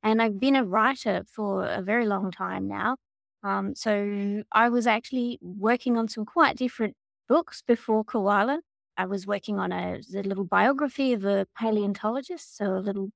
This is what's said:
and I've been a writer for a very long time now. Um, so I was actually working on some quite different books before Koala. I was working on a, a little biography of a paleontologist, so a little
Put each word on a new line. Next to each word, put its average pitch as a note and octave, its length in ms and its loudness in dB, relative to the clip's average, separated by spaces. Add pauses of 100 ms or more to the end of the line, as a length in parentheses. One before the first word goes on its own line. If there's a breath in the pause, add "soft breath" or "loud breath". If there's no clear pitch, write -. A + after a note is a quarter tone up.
and A3 180 4
I've G#3+ 200 0
been C4+ 160 4
a C4 80 4
writer G#3 640 0
for G3 360 -2
a - 160 -2
very G#3+ 260 0
long G3 260 -2
time F#3+ 340 -6
now. G3+ 300 -2 (480)
Um, G3 320 -2
so G3+ 760 -2
I A3+ 180 4
was A#3+ 200 2
actually A#3+ 520 -2
working G#3+ 560 0
on A3+ 120 0
some G#3+ 180 -6
quite - 300 4
different A#3+ 400 -4 (320)
books D#4+ 360 2
before A3 400 2
Koala. G#3+ 560 2 (400)
I F#3 60 -2
was F#3+ 200 -4
working G3+ 320 -2
on F#3 140 -2
a, F3+ 260 -4 (160)
a G3 80 -4
little G3 220 -2
biography C4 720 2
of G3 100 -4
a G3 220 2 (120)
paleontologist, A3 1000 -2
so G3+ 160 -2
a F#3+ 60 -2
little G3 360 -4